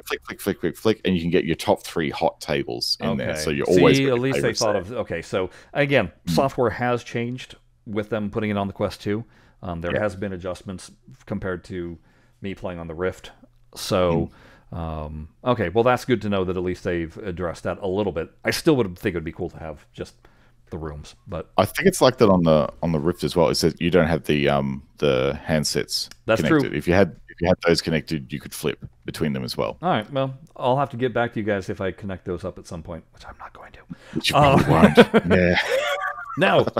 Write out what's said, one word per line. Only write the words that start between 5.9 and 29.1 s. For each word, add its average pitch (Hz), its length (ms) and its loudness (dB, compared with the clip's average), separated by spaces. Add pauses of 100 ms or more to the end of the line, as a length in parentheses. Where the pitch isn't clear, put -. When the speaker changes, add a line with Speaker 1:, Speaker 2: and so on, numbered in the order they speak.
Speaker 1:
Mm. - 80 -4
Speaker 2:
software 135 360 2
has 120 340 -2
changed 123 520 -8 (300)
with 104 220 -4
them 104 220 -4
putting 107 200 -4
it 104 60 -2
on 101 120 -2
the 95 40 -8
Quest - 300 -6
two. 107 220 -4 (380)
Um, 85 200 -8
there 85 120 -4
Speaker 1:
Yeah. - 60 0
Speaker 2:
has 101 160 -2
been 98 160 -8
adjustments 92 580 -10 (360)
compared 92 380 -6
to 87 340 -8 (420)
me 98 140 -8
playing 90 260 -8
on 82 80 -10
the 82 60 -10
Rift. 87 380 -4 (440)
So, 90 560 0 (400)
Speaker 1:
Mm. - 40 -10
Speaker 2:
um, 78 520 -8 (160)
okay, 110 240 0
well, 113 160 2
that's 123 200 2
good 120 180 2
to 107 60 -4
know 98 140 0
that 90 140 -2
at 92 80 -2
least 90 180 -4
they've 85 360 -4
addressed 90 440 -8
that 92 180 -4
a 101 60 -6
little 98 260 0
bit. 80 200 -6 (120)
I 113 60 0
still - 240 2
would 98 240 0
think 98 160 -2
it 87 40 -4
would 80 60 -4
be 82 60 -6
cool 82 200 -8
to - 80 -16
have 78 340 -14
just - 240 -14 (540)
the 90 80 -8
rooms, 76 360 -12 (140)
but - 280 -10
Speaker 1:
I 95 80 6
think 151 220 -2
it's - 140 4
like 127 180 6
that 113 100 6
on 92 140 6
the, 78 260 6 (140)
on 85 80 0
the 80 80 0
Rift 80 240 -2
as 73 140 -2
well. 82 120 6
It 60 60 2
says 80 240 2
you 85 120 0
don't 80 180 6
have 78 160 0
the, 73 240 2
um, 69 340 0 (160)
the 69 480 2
handsets - 640 -2 (180)
Speaker 2:
That's - 160 0
Speaker 1:
connected. 143 280 2
Speaker 2:
true. - 60 -6
Speaker 1:
If 76 120 -2
you 85 60 4
had, 92 200 4 (140)
if - 120 -20
you 85 60 0
had 90 180 6
those 85 160 4
connected, 80 520 -4
you 73 80 -6
could - 120 -14
flip - 320 -6 (200)
between - 300 -4